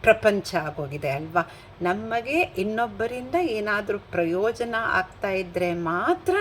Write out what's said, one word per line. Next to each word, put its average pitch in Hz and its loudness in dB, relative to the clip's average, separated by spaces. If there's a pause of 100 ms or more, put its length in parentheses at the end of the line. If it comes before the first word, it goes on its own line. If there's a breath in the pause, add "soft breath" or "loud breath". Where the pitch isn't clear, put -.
ಪ್ರಪಂಚ 214 4
ಆಗೋಗಿದೆ 151 -4
ಅಲ್ವಾ? 160 0 (300 loud breath)
ನಮಗೆ 226 0
ಇನ್ನೊಬ್ಬರಿಂದ 233 -2
ಏನಾದ್ರೂ 208 0
ಪ್ರಯೋಜನ 208 0
ಆಗ್ತಾ 202 0
ಇದ್ರೆ 180 0
ಮಾತ್ರ 196 0